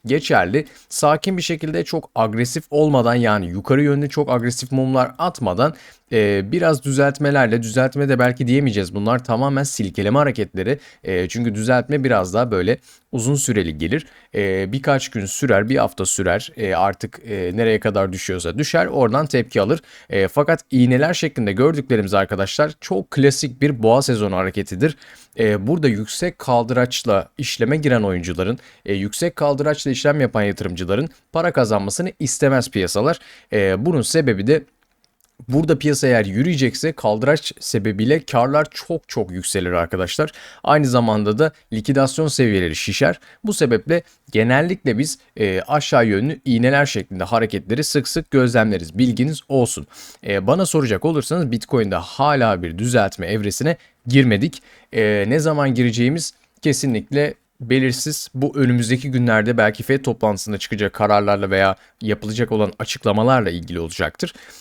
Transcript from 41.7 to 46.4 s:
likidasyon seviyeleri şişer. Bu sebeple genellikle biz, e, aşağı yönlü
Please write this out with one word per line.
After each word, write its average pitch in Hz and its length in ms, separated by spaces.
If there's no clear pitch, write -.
likidasyon 135 540
seviyeleri 95 480
şişer. - 440
Bu 214 100
sebeple 147 480
genellikle 127 640
biz, 147 220
e, 92 220
aşağı 139 440
yönlü 110 400